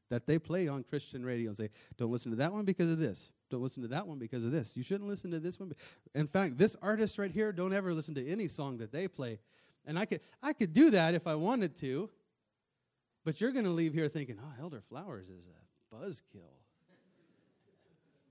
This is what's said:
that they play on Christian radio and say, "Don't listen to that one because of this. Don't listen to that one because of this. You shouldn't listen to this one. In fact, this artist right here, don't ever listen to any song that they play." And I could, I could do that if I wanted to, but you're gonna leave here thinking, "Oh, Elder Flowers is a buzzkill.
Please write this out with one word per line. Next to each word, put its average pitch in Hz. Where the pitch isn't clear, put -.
that 120
they 160
play 170
on 139
Christian 139
radio 120
and 104
say, 107
"Don't 117
listen 117
to 110
that 156
one 214
because 180
of 165
this. 135
Don't 123
listen 131
to 113
that 175
one 147
because 117
of 117
this. 139
You 123
shouldn't 202
listen 190
to 165
this 175
one. 180
In 147
fact, 180
this 202
artist 214
right 196
here, 214
don't 185
ever 190
listen 156
to 127
any 185
song 139
that 113
they 180
play." 117
And 156
I 214
could, 165
I 285
could 180
do 285
that 170
if 170
I 160
wanted 185
to, 143
but 160
you're 247
gonna 233
leave 165
here 156
thinking, 135
"Oh, 147
Elder 147
Flowers 123
is 90
a 82
buzzkill. 104